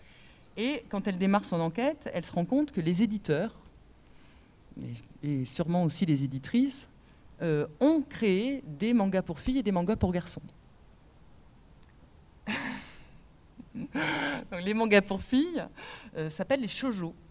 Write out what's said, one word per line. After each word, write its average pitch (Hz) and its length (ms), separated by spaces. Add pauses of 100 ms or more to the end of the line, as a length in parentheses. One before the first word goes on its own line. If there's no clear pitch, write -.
(580)
Et 247 320
quand 202 180
elle 185 100
démarre 196 280
son 170 140
enquête, 233 540
elle 170 120
se - 60
rend 170 140
compte 285 260
que 180 100
les 175 200
éditeurs, 202 560 (1700)
et, 143 180
et 127 40
sûrement 170 380
aussi 160 220
les 143 180
éditrices, 233 640 (540)
euh, 151 240 (160)
ont 302 200
créé 226 640
des 160 280
mangas 196 300
pour 160 160
filles 254 180
et 254 60
des 202 80
mangas 180 240
pour 185 160
garçons. - 300 (2000)
<laughs> 214 60 (1200)
Donc, 285 880
les 202 100
mangas 214 280
pour 190 200
filles, 311 440 (500)
euh, 160 140
s'appellent 254 320
les 214 60
shoujo. 196 460 (180)